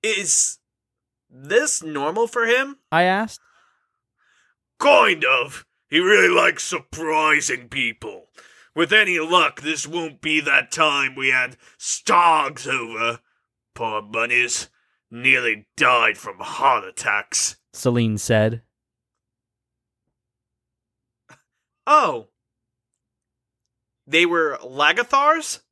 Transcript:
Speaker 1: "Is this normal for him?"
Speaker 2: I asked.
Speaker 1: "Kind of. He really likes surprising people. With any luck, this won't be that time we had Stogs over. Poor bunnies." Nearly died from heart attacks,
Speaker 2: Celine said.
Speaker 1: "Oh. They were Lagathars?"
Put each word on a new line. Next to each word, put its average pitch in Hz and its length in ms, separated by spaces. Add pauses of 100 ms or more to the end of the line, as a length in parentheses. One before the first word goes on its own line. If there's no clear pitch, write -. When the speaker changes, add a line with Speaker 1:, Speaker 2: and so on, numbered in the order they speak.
Speaker 1:
"Is 202 560 (680)
this 170 540
normal 156 440
for 233 180
him?" 262 320 (140)
Speaker 2:
I 165 120
asked. 196 380 (1400)
Speaker 1:
"Kind 208 440
of. 127 420 (220)
He 151 120
really 185 340
likes 175 300
surprising 156 1040
people. 113 600 (460)
With 165 160
any 196 280
luck, 160 420
this 147 260
won't 160 320
be 151 220
that 143 300
time 143 440
we 135 140
had 127 260 (220)
Stogs 160 920
over. 117 520 (540)
Poor 107 280
bunnies." 120 680 (420)
Nearly 120 560 (100)
died 120 400
from 95 220
heart 123 440
attacks, - 720 (160)
Speaker 2:
Celine 117 440
said. 110 440 (3250)
Speaker 1:
"Oh. 185 400 (1800)
They 160 180
were 160 380
Lagathars?" 240 960 (100)